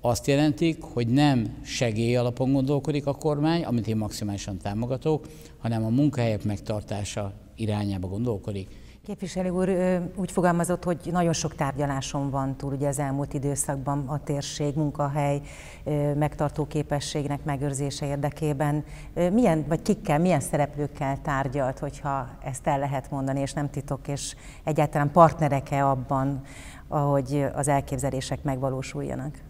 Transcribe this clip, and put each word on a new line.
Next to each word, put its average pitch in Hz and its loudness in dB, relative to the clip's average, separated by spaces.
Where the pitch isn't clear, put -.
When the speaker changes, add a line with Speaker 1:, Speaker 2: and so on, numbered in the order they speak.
Speaker 1:
azt 120 0
jelentik, 151 2
hogy 120 -2
nem 127 4
segély 117 0
alapon 123 2
gondolkodik 143 2
a 143 0
kormány, 156 0
amit 110 0
én 110 0
maximálisan 101 -4
támogatok, 123 -2
hanem 113 -2
a 113 0
munkahelyek 120 2
megtartása 104 -4
irányába 104 -2
gondolkodik. 101 -4
Speaker 2:
Képviselő 185 -4
úr, 185 2
ö, 185 4
úgy 180 -2
fogalmazott, 175 2
hogy 175 0
nagyon 170 4
sok 156 -2
tárgyaláson 139 -2
van 135 -2
túl 139 -4
ugye 139 0
az 135 -2
elmúlt 143 -2
időszakban 139 -2
a 143 -4
térség, 143 -2
munkahely, 143 0
ö, 147 0
megtartó 147 0
képességnek 143 -2
megőrzése 139 -2
érdekében. 147 0
Ö, 180 4
milyen, 185 4
vagy 160 0
kikkel, 156 2
milyen 170 6
szereplőkkel 143 -2
tárgyalt, 135 0
hogyha 139 -4
ezt 135 -4
el 143 4
lehet 139 -2
mondani, 135 -2
és 139 -2
nem 143 -2
titok, - -6
és - -6
egyáltalán 147 2
partnerek-e 143 6
abban, 131 0
ahogy 143 2
az 139 0
elképzelések 135 0
megvalósuljanak? 135 -4